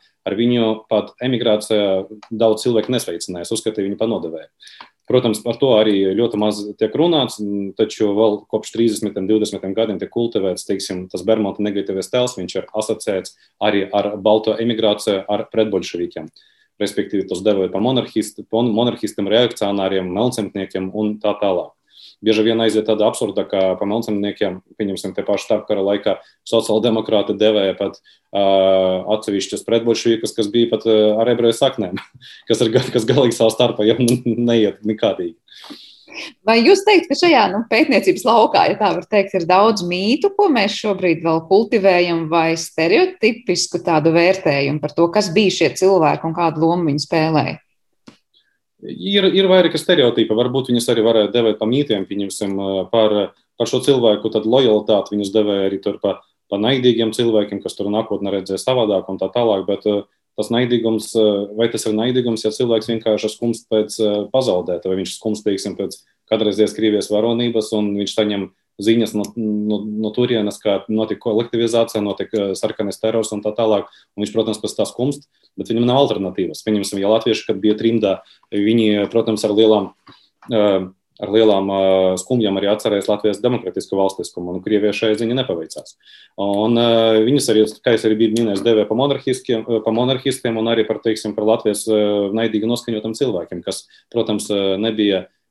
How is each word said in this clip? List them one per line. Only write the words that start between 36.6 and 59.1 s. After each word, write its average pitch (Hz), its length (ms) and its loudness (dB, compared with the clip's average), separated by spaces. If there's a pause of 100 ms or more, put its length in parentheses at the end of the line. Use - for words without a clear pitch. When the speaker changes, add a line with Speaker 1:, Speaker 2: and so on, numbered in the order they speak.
Speaker 2:
teikt, 403 240 4
ka - 80 0
šajā, 302 380 6
nu, 214 80 -2 (100)
pētniecības 196 560 2
laukā, 226 400 4
ja 208 80 0
tā 208 220 0
var 175 100 -8
teikt, 196 320 0
ir 165 80 -4
daudz 196 400 4
mītu, 220 480 0
ko 403 160 4
mēs 208 240 2
šobrīd 180 480 0
vēl 160 240 2
kultivējam, 180 800 2
vai 165 320 2
stereotipisku 190 1300 0
tādu 160 320 2
vērtējumu 151 640 2
par 151 140 -6
to, 170 160 4
kas 202 180 0
bija 190 240 2
šie - 240 2
cilvēki 165 480 2
un 160 80 -6
kādu 165 300 0
lomu 165 260 0
viņi 147 140 -4
spēlēja? 160 540 0 (1200)
Speaker 1:
Ir, 196 460 -2 (100)
ir 190 160 4
vairāki 170 280 4
stereotipi, 120 560 2
varbūt 123 360 0
viņus 120 220 0
arī 110 100 2
varētu 110 300 2
devēt 113 260 2
pa 110 80 -2
mītiem, 117 400 -2
pieņemsim, 98 460 -6 (400)
par, 107 220 2 (440)
par 117 80 -2
šo 127 160 -2
cilvēku 113 480 2
tad 110 160 -2
lojalitāti, 107 720 2
viņus 101 160 -4
devēja 104 340 0
arī 98 160 -4
tur 101 160 -4
pa, 98 220 -4 (260)
pa 101 160 -4
naidīgiem 120 520 2
cilvēkiem, 104 480 0
kas - 120 -8
tur 104 160 -4
nākotnē 101 460 -2
redzēja 95 260 -4
savādāk 104 480 0